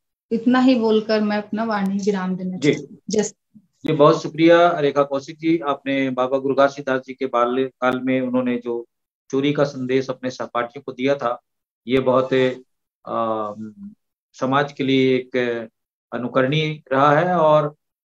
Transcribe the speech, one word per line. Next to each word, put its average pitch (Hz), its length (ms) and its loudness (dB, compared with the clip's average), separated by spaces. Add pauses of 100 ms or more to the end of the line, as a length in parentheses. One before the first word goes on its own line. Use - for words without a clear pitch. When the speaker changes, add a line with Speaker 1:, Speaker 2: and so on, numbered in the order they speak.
(320)
Speaker 1:
इतना 247 280 2
ही 254 140 6
बोलकर 220 460 2
मैं 208 160 0
अपना 208 280 -4
वाणी 202 340 -2
विराम 190 380 -2
देना 185 200 -8
Speaker 2:
जी। - 180 2
Speaker 1:
चाहती - 200 -12
हूँ। - 60 -20 (100)
जैसे 208 220 -2 (240)
Speaker 2:
जी, - 360 -6
बहुत 151 300 4
शुक्रिया 165 580 4
रेखा 143 220 2
कौशिक 139 360 -6
जी, 160 200 0
आपने 135 520 -2
बाबा 127 280 0
गुरु 135 160 -2
घासीदास 139 520 0
जी 131 80 -12
के 135 120 -6
बाल्यकाल 127 720 -2
में 131 200 0
उन्होंने 123 440 -2
जो 120 220 -6 (440)
चोरी 139 220 0
का 147 120 0
संदेश 131 460 -2
अपने 127 200 -8
सहपाठियों 120 520 -8
को 131 100 -12
दिया 135 220 -2
था, 123 260 -4 (480)
ये 131 120 2
बहुत, 127 340 0
अ, 113 1200 -4 (800)
समाज 139 400 -2
के 135 120 -6
लिए 131 320 2
एक 120 520 -4 (440)
अनुकरणीय 151 720 -2 (100)
रहा 143 260 4
है। 180 200 0
और 151 360 2 (420)